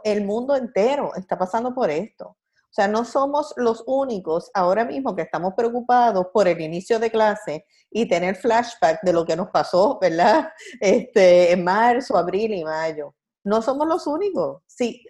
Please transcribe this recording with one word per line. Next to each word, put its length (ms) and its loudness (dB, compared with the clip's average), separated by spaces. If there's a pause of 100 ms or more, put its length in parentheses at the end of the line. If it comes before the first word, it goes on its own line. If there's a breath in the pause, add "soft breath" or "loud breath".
el 220 0
mundo 300 -2
entero 600 -2
está 220 -6
pasando 360 -4
por 160 0
esto. 480 -8 (280)
O 100 -18
sea, 120 2
no 180 0
somos 500 -2
los 300 -2
únicos 680 -4
ahora 300 2
mismo 320 -6
que 80 -6
estamos 320 -6
preocupados 800 0
por 140 4
el 120 0
inicio 400 -4
de 120 -2
clase 540 -2 (260 soft breath)
y 160 -2
tener 280 0
flashback 680 0
de 100 2
lo 120 0
que 100 -2
nos 140 -6
pasó, 520 2
¿verdad? 480 2 (160)
<laughs> 160 -20
Este, 720 6
en 120 2
marzo, 540 2
abril 360 -2
y 100 -6
mayo. 520 -6 (280)
No 180 2
somos 260 -2
los 200 -2
únicos. 600 -4
Sí, 420 -6